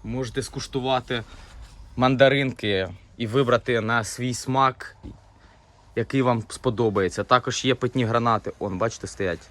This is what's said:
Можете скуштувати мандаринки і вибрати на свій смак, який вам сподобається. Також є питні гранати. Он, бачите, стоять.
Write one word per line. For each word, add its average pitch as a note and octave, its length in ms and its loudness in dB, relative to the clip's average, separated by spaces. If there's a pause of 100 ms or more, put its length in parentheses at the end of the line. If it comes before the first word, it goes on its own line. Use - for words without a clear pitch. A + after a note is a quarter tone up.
Можете A#2+ 400 -6
скуштувати B2+ 800 -4 (720)
мандаринки B2+ 920 4 (280)
і A#2 100 -4
вибрати A#2+ 540 2
на A2+ 240 0
свій B2 300 -6
смак, C3 640 0 (1000)
який C3 260 0
вам A#2 260 2
сподобається. G#2 760 0
Також B2 400 2
є C3 100 2
питні B2 300 -2
гранати. A2+ 540 0
Он, F#2+ 200 -6
бачите, A2 280 -4
стоять. F2+ 440 -6